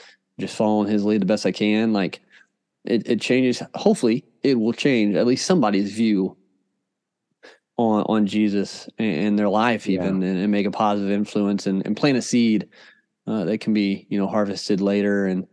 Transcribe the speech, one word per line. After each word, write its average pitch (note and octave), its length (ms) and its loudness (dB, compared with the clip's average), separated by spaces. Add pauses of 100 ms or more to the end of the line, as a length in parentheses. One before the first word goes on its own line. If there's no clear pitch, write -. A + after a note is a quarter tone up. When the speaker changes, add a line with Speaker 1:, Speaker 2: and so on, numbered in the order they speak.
(400)
Speaker 1:
just - 160 -8
following G#2+ 340 2
his G#2 160 0
lead G#2+ 160 2
the F#2+ 60 0
best G#2 180 0
I F#2+ 60 0
can. A2 420 0
Like, F#2+ 280 -2 (640)
it, A2 220 -2
it A#2 140 0
changes. B2+ 400 0 (140)
Hopefully D3 480 2 (180)
it C#3 180 2
will A2 140 0
change A2 420 2
at G2+ 120 2
least C3 180 0
somebody's G#2 480 2
view G#2 420 0 (1400)
on, A2 300 2
on G#2+ 180 2
Jesus G2+ 720 -2
and, G#2+ 180 -2 (120)
and G#2 120 2
their G2+ 100 2
life G#2+ 360 0
Speaker 2:
Yeah. F#2+ 160 0
Speaker 1:
even, F#2+ 220 0
and, F#2 160 -2
and G#2 120 0
make G2+ 140 2
a G2 60 -4
positive G#2 400 0
influence G2+ 560 -2
and, F#2+ 180 -2
and G#2+ 100 -4
plant C#3 220 0
a A2+ 40 -2
seed, A2+ 480 0 (580)
uh, G#2+ 160 -4
that G#2 160 -2
can A2+ 140 -2
be, G2 360 -2
you G2+ 80 -2
know, F#2+ 100 0
harvested G2 540 -2
later. G2+ 460 0
And, F#2 260 -2